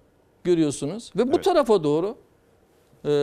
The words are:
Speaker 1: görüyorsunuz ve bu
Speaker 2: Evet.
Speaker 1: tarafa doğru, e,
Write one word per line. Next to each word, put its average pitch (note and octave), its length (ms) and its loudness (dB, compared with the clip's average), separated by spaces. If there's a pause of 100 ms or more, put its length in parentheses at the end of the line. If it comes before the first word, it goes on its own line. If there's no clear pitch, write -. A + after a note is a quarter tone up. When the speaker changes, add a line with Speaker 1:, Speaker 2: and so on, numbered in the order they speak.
(440)
Speaker 1:
görüyorsunuz E3 720 -2
ve A#3+ 120 0
bu C#4 80 -4
Speaker 2:
Evet. - 80 0
Speaker 1:
tarafa A#3+ 400 2
doğru, D#3+ 320 -2 (880)
e, D3 60 -2 (120)